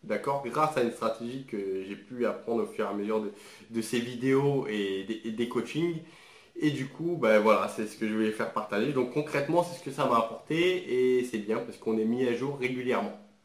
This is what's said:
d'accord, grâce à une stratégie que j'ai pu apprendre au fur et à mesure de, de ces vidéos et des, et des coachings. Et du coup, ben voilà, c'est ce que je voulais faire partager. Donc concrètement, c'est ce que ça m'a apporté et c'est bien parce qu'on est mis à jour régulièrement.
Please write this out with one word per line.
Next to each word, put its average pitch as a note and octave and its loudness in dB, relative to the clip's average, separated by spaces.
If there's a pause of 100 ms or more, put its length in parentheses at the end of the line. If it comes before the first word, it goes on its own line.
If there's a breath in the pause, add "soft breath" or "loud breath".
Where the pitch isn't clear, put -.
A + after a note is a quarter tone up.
d'accord, A2 -2
grâce D3+ 0
à B2 2
une A2+ 2
stratégie A#2+ -4
que G2 -4
j'ai G2+ -8
pu A#2+ -4
apprendre G#2+ -2
au - -2
fur - -4
et G2 -4
à G2+ -4
mesure G#2 -2
de, G2+ -6 (380 loud breath)
de A2+ -2
ces A#2+ 0
vidéos C3 2
et G2 -2
des, G#2+ -6
et A2+ -4
des A#2 -2
coachings. D#3+ -2 (580 loud breath)
Et D3+ 2
du C3+ -2
coup, E3+ -4
ben A2 8
voilà, G2+ 6
c'est G#2+ -4
ce - -12
que A2 -2
je G#2+ -2
voulais A2 2
faire G#2+ -4
partager. G#2+ 0
Donc C3 0
concrètement, D3+ 2
c'est - -8
ce - -18
que C#3+ -8
ça C#3 0
m'a A#2+ 4
apporté B2+ 2
et B2 4
c'est A#2 -4
bien G#2+ 0
parce A#2+ -8
qu'on A2 0
est A2 2
mis B2 2
à A#2 2
jour C3+ -4
régulièrement. B2 0 (240)